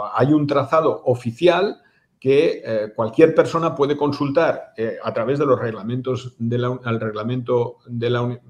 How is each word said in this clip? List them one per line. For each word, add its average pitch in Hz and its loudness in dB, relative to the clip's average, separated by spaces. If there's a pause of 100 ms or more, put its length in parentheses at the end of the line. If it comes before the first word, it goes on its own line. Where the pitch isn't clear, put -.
(140)
hay 123 2
un 147 2
trazado 143 0
oficial 170 0 (360)
que, 139 2
eh, 107 -4
cualquier 156 4
persona 165 2
puede 143 0
consultar, 143 0
eh, 110 -4
a 110 -4
través 120 0
de 151 0
los 127 4
reglamentos 120 -6
de 117 -2
la, 123 -2
al 113 -2
reglamento 120 -2
de 120 -4
la 123 2
Uni-, 120 -4 (100)